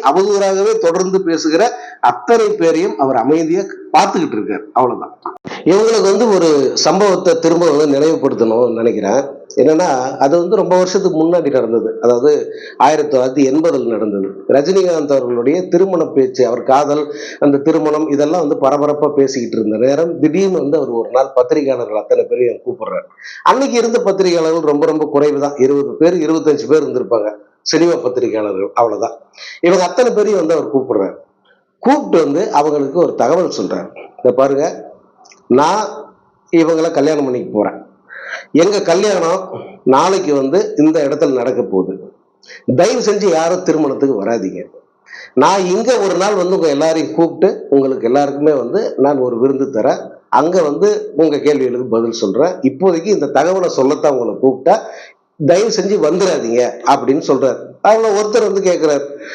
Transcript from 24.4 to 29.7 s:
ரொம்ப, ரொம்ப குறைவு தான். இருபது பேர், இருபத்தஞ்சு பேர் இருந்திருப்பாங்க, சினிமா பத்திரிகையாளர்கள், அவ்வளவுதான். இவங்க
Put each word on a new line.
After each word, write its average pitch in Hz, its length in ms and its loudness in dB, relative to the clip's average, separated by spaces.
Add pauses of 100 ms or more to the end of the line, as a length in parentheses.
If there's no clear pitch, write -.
ரொம்ப, 147 240 2
ரொம்ப 156 200 0
குறைவு 143 340 0
தான். 143 160 -4
இருபது 139 440 0
பேர், 165 320 2
இருபத்தஞ்சு 151 360 0
பேர் 151 160 2
இருந்திருப்பாங்க, 117 500 -2 (280)
சினிமா 170 320 0
பத்திரிகையாளர்கள், 104 800 -4
அவ்வளவுதான். 113 440 -2 (440)
இவங்க 185 220 2